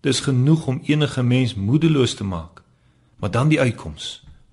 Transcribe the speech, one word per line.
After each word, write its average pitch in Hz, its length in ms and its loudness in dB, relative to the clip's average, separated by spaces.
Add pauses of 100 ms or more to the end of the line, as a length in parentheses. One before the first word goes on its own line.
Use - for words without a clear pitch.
Dis 135 180 -2
genoeg 143 480 2
om 127 160 -4
enige 147 400 0
mens 123 320 2
moedeloos 135 580 2
te - 100 -8
maak. 85 400 -10 (560)
Maar 101 120 -4
dan 127 180 2
die 151 100 4
uitkoms. - 680 -4 (280)